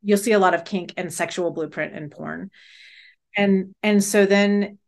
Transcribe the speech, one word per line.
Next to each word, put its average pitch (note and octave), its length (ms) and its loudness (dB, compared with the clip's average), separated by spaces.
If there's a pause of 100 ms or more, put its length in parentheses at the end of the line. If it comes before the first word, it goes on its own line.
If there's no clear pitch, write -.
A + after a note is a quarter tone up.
You'll G3+ 160 2
see A3 140 0
a G#3 80 4
lot F#3 140 4
of E3+ 120 -4
kink F3 320 -6
and F3+ 160 -8
sexual E3+ 380 -4
blueprint D3+ 440 -8
in D3+ 140 -10
porn. D#3+ 400 -12 (840)
And, G3 460 0
and G#3 220 2
so G3+ 220 4
then, G3+ 520 2 (100)